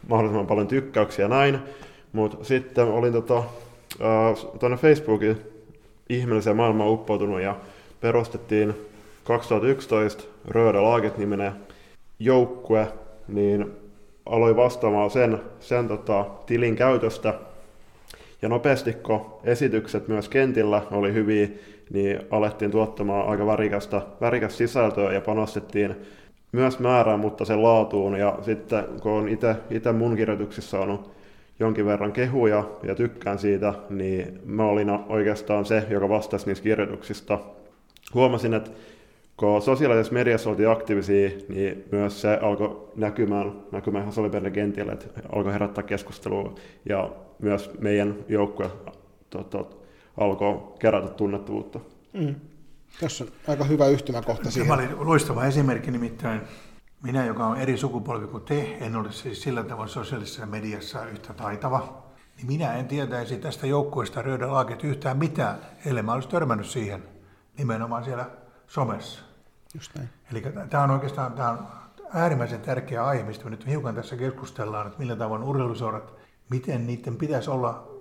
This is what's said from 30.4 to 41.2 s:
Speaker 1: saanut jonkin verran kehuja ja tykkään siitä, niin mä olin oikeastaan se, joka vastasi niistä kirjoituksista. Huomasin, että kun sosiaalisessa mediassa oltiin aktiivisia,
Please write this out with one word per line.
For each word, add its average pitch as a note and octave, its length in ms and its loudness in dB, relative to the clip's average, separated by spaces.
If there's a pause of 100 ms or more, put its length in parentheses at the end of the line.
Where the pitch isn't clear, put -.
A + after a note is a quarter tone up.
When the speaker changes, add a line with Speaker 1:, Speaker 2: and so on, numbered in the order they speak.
Speaker 1:
saanut G2+ 340 -2 (480)
jonkin A2 260 2
verran G#2 260 2
kehuja A#2 520 4 (200)
ja F#2+ 120 -2
tykkään G2+ 440 -2
siitä, G2+ 340 2 (160)
niin F#2+ 560 -4
mä G#2+ 200 0
olin G#2 240 2
oikeastaan G#2 760 0
se, G#2 240 2
joka G2 200 2
vastasi G#2 360 0
niistä G2 180 -4
kirjoituksista. G#2 760 -2 (760)
Huomasin, A#2+ 400 4
että A2 180 -2 (640)
kun G#2 240 4
sosiaalisessa A#2+ 520 4
mediassa A#2+ 360 2
oltiin G#2+ 200 4
aktiivisia, G2+ 600 2 (200)